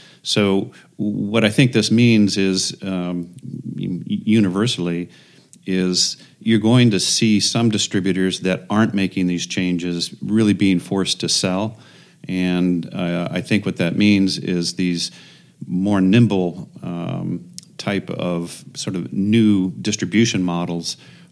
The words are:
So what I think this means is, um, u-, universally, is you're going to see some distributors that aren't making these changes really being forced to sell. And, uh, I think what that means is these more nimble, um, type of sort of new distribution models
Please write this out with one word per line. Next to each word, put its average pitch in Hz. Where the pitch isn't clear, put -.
So 101
what 104
I 110
think 123
this 107
means 110
is, 95
um, 87
u-, 95
universally, 95
is 92
you're 110
going 117
to 95
see 107
some 117
distributors 95
that 92
aren't 110
making 95
these 87
changes 87
really 107
being 95
forced 95
to -
sell. 98
And, 90
uh, 87
I 90
think 104
what 92
that 87
means 98
is 87
these 90
more 95
nimble, 95
um, 87
type 98
of 85
sort -
of 87
new 101
distribution 104
models 85